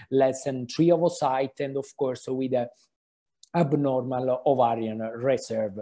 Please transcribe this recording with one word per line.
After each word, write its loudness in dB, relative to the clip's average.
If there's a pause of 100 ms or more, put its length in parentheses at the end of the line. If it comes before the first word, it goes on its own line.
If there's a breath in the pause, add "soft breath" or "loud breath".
(100)
less 2
than -4
three 2
ovocyte, 0
and, -4
of -8
course, -4
with -2
a 0 (840)
abnormal 0
ovarian 2
reserve -4